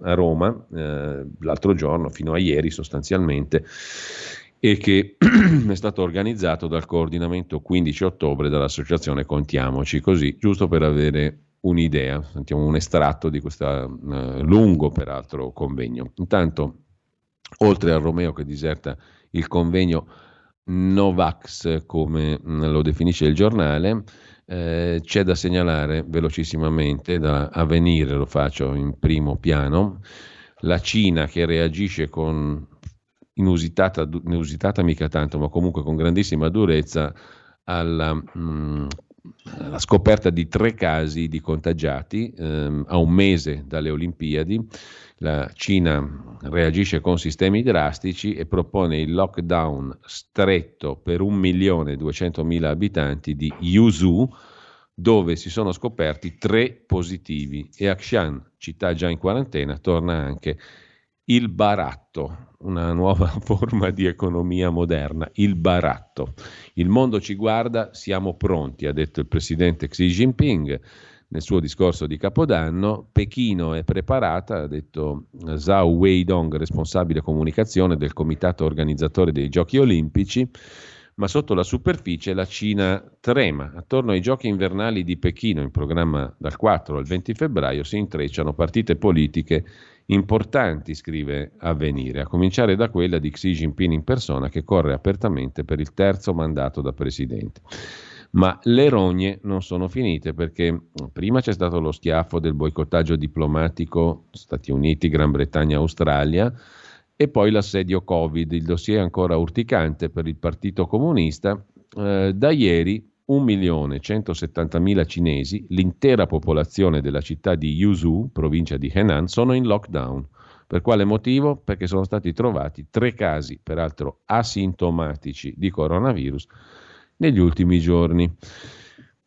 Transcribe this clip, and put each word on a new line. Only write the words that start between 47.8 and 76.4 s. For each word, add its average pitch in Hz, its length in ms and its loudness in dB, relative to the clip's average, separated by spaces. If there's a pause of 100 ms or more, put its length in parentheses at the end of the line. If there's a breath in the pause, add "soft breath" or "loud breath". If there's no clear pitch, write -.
e 78 120 -6
propone 85 540 0
il 78 140 -2
lockdown 85 880 -2
stretto 85 960 -2
per 87 240 -2
un 101 140 0
milione 90 580 2
e - 20 -4
duecentomila 80 760 -2
abitanti 78 640 -2
di 73 160 -4 (100)
Yuzhou, 95 720 4 (640 loud breath)
dove 90 440 4
si 90 120 -12
sono 95 220 -2
scoperti 85 680 -6
tre 113 480 0
positivi, 78 920 -6
e 101 100 -2
a 95 80 0
Xi'an, 80 640 -2
città 87 360 -6
già 85 160 -2
in 82 80 -2
quarantena, 87 600 -4
torna 85 380 0
anche 73 420 -6 (720 loud breath)
il 120 200 2
baratto, 85 1040 -4 (100)
una 85 320 -4
nuova 90 400 2
<laughs> 82 80 -8
forma 101 520 0
di 95 120 -2
economia 90 680 0
moderna, 80 640 -2
il 104 200 2
baratto. 82 800 -2 (400 loud breath)
"Il 87 160 0
mondo 117 320 2
ci 101 140 -10
guarda, 113 580 -2
siamo 95 420 -4
pronti", 73 520 -2
ha 73 40 0
detto 76 300 -2
il 71 60 -6
presidente 80 600 0
Xi 90 200 0
Jinping 90 720 2 (440 loud breath)
nel 80 160 -8
suo 92 180 0
discorso 82 460 0
di 76 120 -6
Capodanno. 98 920 0
"Pechino 98 640 0
è 80 100 -4
preparata", 95 800 -2
ha 73 40 -6
detto 73 580 -6 (300)
Zhao 92 320 4
Weidong, 87 720 4